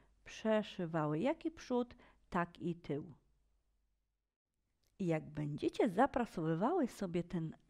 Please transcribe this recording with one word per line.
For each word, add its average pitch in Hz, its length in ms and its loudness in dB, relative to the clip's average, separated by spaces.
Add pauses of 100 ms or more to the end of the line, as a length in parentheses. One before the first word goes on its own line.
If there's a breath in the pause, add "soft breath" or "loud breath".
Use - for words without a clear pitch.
(260 loud breath)
przeszywały, 165 960 0
jak 285 260 0
i 320 60 -2
przód, 240 440 -2 (340 loud breath)
tak 170 320 -2
i 170 140 -2
tył. 147 380 -6 (1900)
I 196 60 0
jak 156 240 0
będziecie 151 600 0
zaprasowywały 220 1000 2
sobie 175 360 -2
ten 160 320 -4 (140)